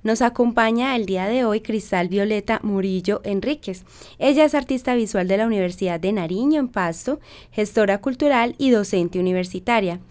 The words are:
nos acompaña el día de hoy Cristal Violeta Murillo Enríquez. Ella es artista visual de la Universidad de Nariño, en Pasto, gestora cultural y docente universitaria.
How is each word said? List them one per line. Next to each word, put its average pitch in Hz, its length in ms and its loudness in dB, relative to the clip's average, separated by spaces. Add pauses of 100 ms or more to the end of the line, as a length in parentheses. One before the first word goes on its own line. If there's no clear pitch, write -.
nos 220 180 0
acompaña 240 720 2
el 226 100 -2
día 185 220 -2
de 247 180 0
hoy 214 180 0
Cristal 190 460 -2
Violeta 208 540 0
Murillo 196 600 -2
Enríquez. 202 600 -4 (360)
Ella 285 240 6
es 302 100 2
artista 262 400 -2
visual 208 320 0
de 190 100 2
la 220 120 2
Universidad 180 500 -2
de 185 140 -2
Nariño, 214 480 0
en 254 80 -2
Pasto, 196 500 -4 (320)
gestora 208 500 0
cultural 247 560 2
y 269 140 2
docente 190 480 2
universitaria. 185 800 0 (120)